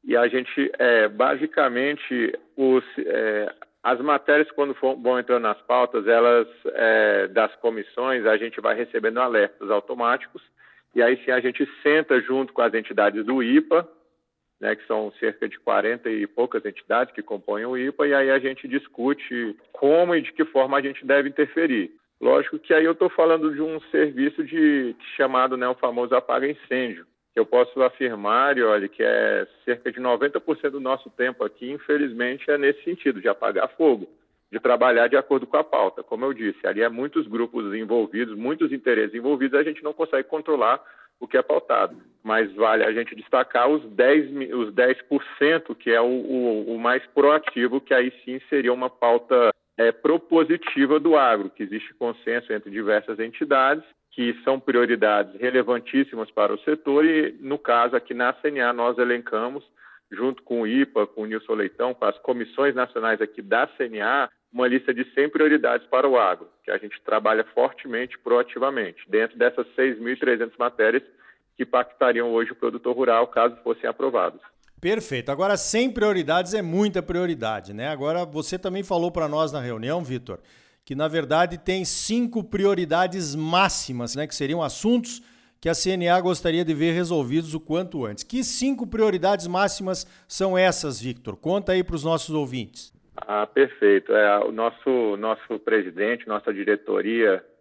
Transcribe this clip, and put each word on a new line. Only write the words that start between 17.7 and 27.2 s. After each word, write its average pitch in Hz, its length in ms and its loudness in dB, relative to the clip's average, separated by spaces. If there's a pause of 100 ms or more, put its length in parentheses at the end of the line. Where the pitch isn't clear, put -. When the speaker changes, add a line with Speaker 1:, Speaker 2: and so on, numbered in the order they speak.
Speaker 1:
ipa, 135 300 -4
e 143 80 2
aí 135 160 2
a 135 80 4
gente 131 300 -6
discute 123 880 -4 (160)
como 170 420 4
e 156 80 2
de - 100 -12
que 156 120 0
forma 135 320 2
a 143 60 2
gente 139 220 -8
deve 139 260 2
interferir. 139 600 0 (300)
Lógico 139 380 2
que - 140 -2
aí 160 120 6
eu 165 100 2
tô 180 140 0
falando 160 440 2
de 143 80 -8
um 156 200 -6 (100)
serviço 147 540 0
de, 143 500 2 (220)
chamado, 131 400 2
né, 123 100 -2
o 127 80 0
famoso 123 400 -2
apaga-incêndio, 127 920 -2 (260)